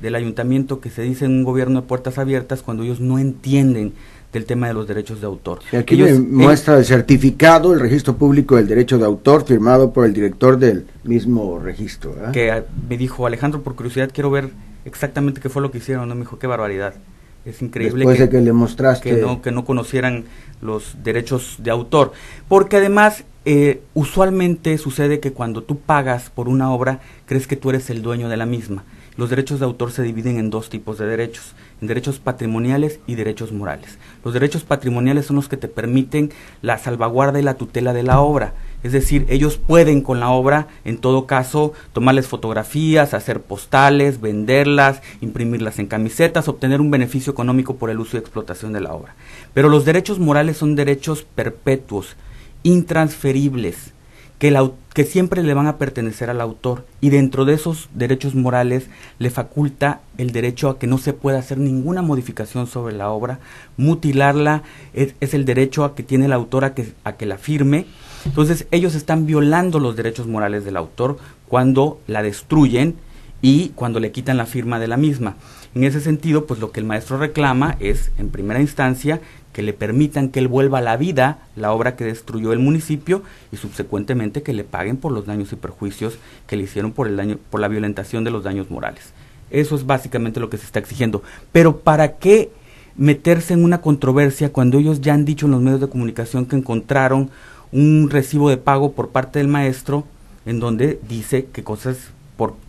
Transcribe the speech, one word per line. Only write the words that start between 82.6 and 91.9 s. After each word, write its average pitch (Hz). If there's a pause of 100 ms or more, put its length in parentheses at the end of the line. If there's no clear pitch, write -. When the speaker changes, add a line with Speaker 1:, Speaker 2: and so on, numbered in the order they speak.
Speaker 1:
y 104
subsecuentemente 107
que 143
le 104
paguen 101
por 143
los 101
daños 104
y 104
perjuicios - (300)
que 104
le 98
hicieron 104
por 120
el 104
daño, 104 (120)
por 107
la 104
violentación 104
de 117
los 107
daños 95
morales. - (380)
Eso 147
es 131
básicamente 120
lo 113
que 113
se -
está -
exigiendo. 107 (300)
Pero 160
¿para 151